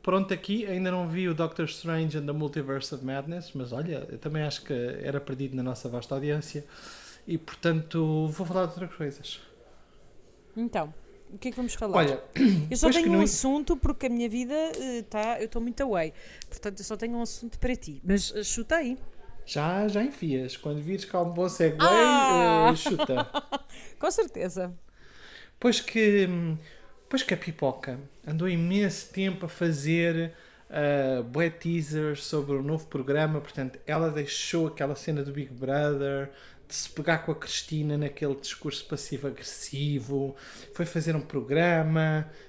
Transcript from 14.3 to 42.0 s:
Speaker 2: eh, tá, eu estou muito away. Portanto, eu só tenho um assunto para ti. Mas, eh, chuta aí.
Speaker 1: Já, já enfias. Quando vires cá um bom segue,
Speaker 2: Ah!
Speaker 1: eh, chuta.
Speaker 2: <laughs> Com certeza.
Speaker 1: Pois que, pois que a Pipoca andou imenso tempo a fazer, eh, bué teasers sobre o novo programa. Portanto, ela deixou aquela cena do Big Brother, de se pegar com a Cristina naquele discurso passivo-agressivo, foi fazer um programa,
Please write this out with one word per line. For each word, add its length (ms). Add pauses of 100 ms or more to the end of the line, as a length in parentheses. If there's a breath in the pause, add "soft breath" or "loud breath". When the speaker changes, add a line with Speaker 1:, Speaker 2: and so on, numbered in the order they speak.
Speaker 2:
eh, 520
tá, 320
eu 60
estou 160
muito 220
away. 300 (360 loud breath)
Portanto, 300
eu 60
só 120
tenho 200
um 40
assunto 380
para 160
ti. 280
Mas, 320
eh, 80
chuta 340
aí. 200 (480)
Speaker 1:
Já, 420
já 160
enfias. 540
Quando 240
vires 240
cá 160
um 80
bom 180
segue, 320
Speaker 2:
Ah! 920
Speaker 1:
eh, 40
chuta. 540 (320)
Speaker 2:
<laughs> 380
Com 100
certeza. 640 (840 loud breath)
Speaker 1:
Pois 200
que, 480 (800 loud breath)
pois 140
que 140
a 20
Pipoca 600 (260)
andou 240
imenso 640
tempo 320
a 40
fazer, 840 (380 loud breath)
eh, 520
bué 280
teasers 760
sobre 300
o 80
novo 240
programa. 520
Portanto, 460
ela 240
deixou 580
aquela 280
cena 280
do 80
Big 220
Brother, 800 (360 loud breath)
de 80
se 140
pegar 300
com 140
a 20
Cristina 640
naquele 380
discurso 500
passivo-agressivo, 1500 (380 loud breath)
foi 120
fazer 320
um 40
programa, 1080 (200 loud breath)